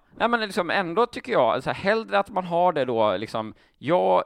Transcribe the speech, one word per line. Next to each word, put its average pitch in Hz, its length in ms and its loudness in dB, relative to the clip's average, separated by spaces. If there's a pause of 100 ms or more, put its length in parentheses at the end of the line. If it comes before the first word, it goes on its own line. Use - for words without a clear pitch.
(160)
Nej, 202 140 -2
men 233 100 0
liksom 196 300 -4
ändå 175 360 0
tycker 240 260 -12
jag, 127 320 2
så - 60 -4
här, 123 80 -4
hellre 202 420 0
att 196 100 -2
man 180 160 -6
har 175 280 2
det 143 120 0
då, 110 320 2
liksom, 107 360 -8 (240)
"Jag 180 480 2